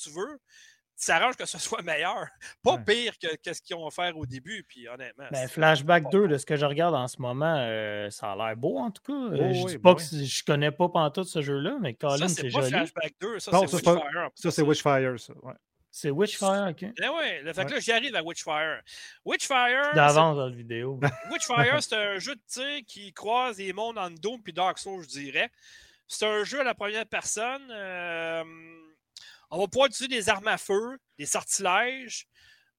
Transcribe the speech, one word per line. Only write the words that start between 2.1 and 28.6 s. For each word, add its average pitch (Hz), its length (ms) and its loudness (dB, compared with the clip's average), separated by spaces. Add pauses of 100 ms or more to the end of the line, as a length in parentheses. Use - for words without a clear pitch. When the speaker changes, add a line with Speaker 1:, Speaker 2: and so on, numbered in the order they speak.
Speaker 1:
Pas 262 140 6
Speaker 2:
Ouais. 220 60 -6
Speaker 1:
pire 220 360 2
que, 160 160 -4
que 170 180 -8
ce - 80 -12
qu'ils - 140 -10
ont 165 100 -10
offert 170 320 -4
au 156 80 -8
début, 139 420 -10
puis 120 200 -20
honnêtement, 127 440 -14
Speaker 3:
Ben, 135 160 -4
Speaker 1:
c'est - 60 -10
Speaker 3:
Flashback 160 520 6
Speaker 1:
pas 135 40 -6
Speaker 3:
deux, 196 140 6
Speaker 1:
bon. 202 100 4
Speaker 3:
de 143 60 2
ce 131 80 -10
que 156 80 0
je 143 100 0
regarde 151 300 2
en 127 120 0
ce - 140 -10
moment, 135 380 0
euh, 107 500 -2
ça 104 220 -8
a 95 40 -6
l'air 110 220 -4
beau, 180 220 -2
en 240 100 -4
tout - 140 -12
cas. 269 100 -8
Euh, 240 260 -4
Speaker 2:
Oh, - 140 4
Speaker 3:
je 120 120 0
Speaker 2:
oui, - 80 -4
Speaker 3:
dis 143 40 -8
pas 147 160 8
Speaker 2:
ben 170 40 2
Speaker 3:
que 165 40 -4
Speaker 2:
oui. 160 80 -8
Speaker 3:
c'est, 147 160 -4
je - 180 -4
connais 147 280 2
pas 175 180 2
pantoute 170 380 0
ce 165 160 -4
jeu-là, 143 360 -2
mais 156 120 -2 (100)
Speaker 1:
Ça, 151 60 0
Speaker 3:
Colin, 143 200 2
Speaker 1:
c'est 170 140 -2
Speaker 3:
c'est 135 80 -4
Speaker 1:
pas - 120 0
Speaker 3:
joli. 131 100 2
Speaker 1:
Flashback 165 500 -2
deux, 208 180 -6
ça, 196 120 -8
Speaker 2:
Non, 180 100 8
Speaker 1:
c'est 185 60 4
Speaker 2:
ça, 175 100 0
c'est - 60 -2
pas, 170 100 8
Speaker 1:
Witchfire, 156 260 -2
en 170 40 -2
Speaker 2:
ça, 151 60 -4 (120)
Speaker 1:
plus. 170 100 0
Speaker 2:
c'est 165 120 2
Witchfire, 135 560 4
ça, - 140 -18 (100)
ouais. 127 100 -14 (420)
Speaker 3:
C'est - 140 -4
Witchfire, 196 600 0
ok. 180 140 -10 (120)
Speaker 1:
Ben 226 140 -2
ouais, 254 320 -4
le 160 100 -8
fait 185 120 -2
que - 40 -4
Speaker 2:
Ouais. 254 60 -4
Speaker 1:
là, 262 40 -2
j'y 214 120 0
arrive 233 240 0
à 165 80 0
Witchfire. 156 580 -4 (440)
Witchfire, 262 680 2
Speaker 3:
D'avance 151 400 8
Speaker 1:
c'est 143 60 -2
Speaker 3:
dans 131 100 -2
la 123 60 -10
vidéo. 120 460 -6
Speaker 1:
<laughs> 139 300 -2
Witchfire, 254 520 2
c'est - 120 -4
un 202 220 -2
jeu 202 160 -8
de 226 140 -18
tir 285 400 -6
qui 196 260 -18
croise 233 460 0
les 190 140 -6
mondes 220 260 -6
entre 170 200 -6
Doom 220 220 -6
puis 196 120 -14
Dark 175 260 0
Souls, 190 240 -10
je 143 60 -18
dirais. 143 420 -2 (560)
C'est - 180 -4
un 214 180 2
jeu 214 180 -6
à - 20 2
la 240 100 0
première 214 320 -4
personne. 226 640 -4
Euh, 175 760 -6 (1080)